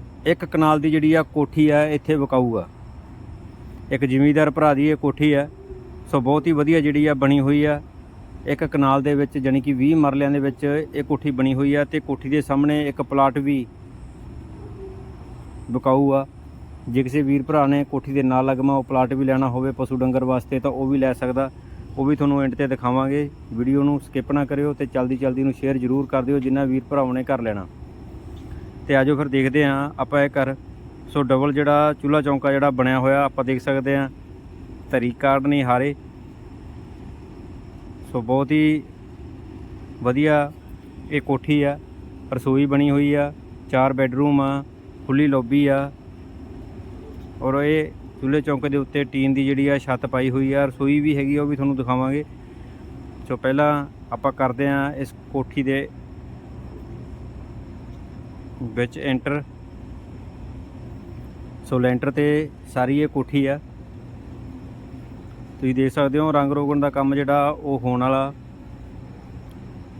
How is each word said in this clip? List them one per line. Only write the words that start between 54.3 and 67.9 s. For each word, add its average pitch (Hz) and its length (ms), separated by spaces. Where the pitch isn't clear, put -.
ਕਰਦੇ 131 360
ਹਾਂ 139 260
ਇਸ 135 200
ਕੋਠੀ 135 300
ਦੇ 135 240
ਵਿੱਚ 120 340
ਐਂਟਰ। 139 460
ਸੋ 127 140
ਲੈਂਟਰ 127 320
'ਤੇ 147 380
ਸਾਰੀ 131 260
ਇਹ 151 80
ਕੋਠੀ 139 380
ਆ, 139 140
ਤੁਸੀਂ 131 160
ਦੇਖ 131 180
ਸਕਦੇ 143 260
ਹੋ 156 120
ਰੰਗ 143 200
ਰੋਗਨ 143 280
ਦਾ 143 100
ਕੰਮ 139 260
ਜਿਹੜਾ 143 340
ਉਹ 143 300
ਹੋਣ 123 220